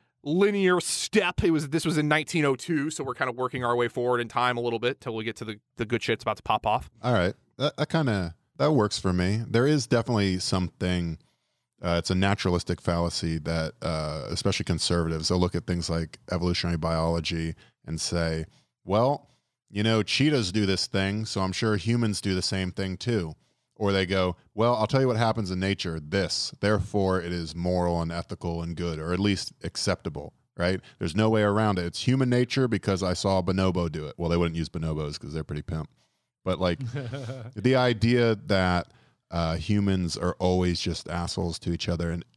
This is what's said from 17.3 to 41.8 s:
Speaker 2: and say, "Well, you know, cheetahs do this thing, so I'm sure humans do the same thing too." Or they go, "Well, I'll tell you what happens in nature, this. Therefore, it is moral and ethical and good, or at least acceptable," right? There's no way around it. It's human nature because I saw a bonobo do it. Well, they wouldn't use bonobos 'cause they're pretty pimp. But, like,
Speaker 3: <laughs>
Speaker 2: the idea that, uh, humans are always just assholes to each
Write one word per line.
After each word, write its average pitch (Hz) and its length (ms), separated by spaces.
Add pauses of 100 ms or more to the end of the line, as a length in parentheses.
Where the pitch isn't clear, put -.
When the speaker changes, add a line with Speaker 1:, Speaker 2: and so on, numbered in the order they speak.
Speaker 2:
and 80 140
say, 82 440 (400)
"Well, 117 400 (460)
you 101 120
know, 110 200
cheetahs 131 480
do 104 160
this 92 200
thing, 98 400
so 101 160
I'm 95 100
sure 107 240
humans 110 460
do 98 120
the 92 80
same 92 300
thing 95 240
too." 92 380 (420)
Or 101 160
they 95 140
go, 92 280 (200)
"Well, 117 200
I'll 110 140
tell 135 140
you 135 40
what 120 120
happens 110 340
in 92 80
nature, 92 400
this. 82 600
Therefore, 98 600
it 87 120
is 82 220
moral 87 480
and 82 80
ethical 85 520
and 85 120
good, 82 240
or 80 140
at 90 80
least 101 320 (100)
acceptable," 82 720 (240)
right? 92 240 (180)
There's 82 160
no 110 160
way 110 120
around 104 360
it. 87 60
It's 85 180
human 131 260
nature 123 380
because 98 380
I 90 80
saw 95 260
a 92 40
bonobo 92 500
do 76 140
it. 69 120
Well, 85 120
they 85 60
wouldn't 85 200
use 82 120
bonobos 78 520
'cause 71 120
they're 78 120
pretty 73 180
pimp. 78 260 (560)
But, 92 140
like, 87 200
Speaker 3:
<laughs> 127 760
Speaker 2:
the 117 220
idea 120 580 (120)
that, 90 440 (400)
uh, 82 260
humans 95 600
are 90 220
always 90 420
just - 280
assholes 87 500
to 85 160
each - 160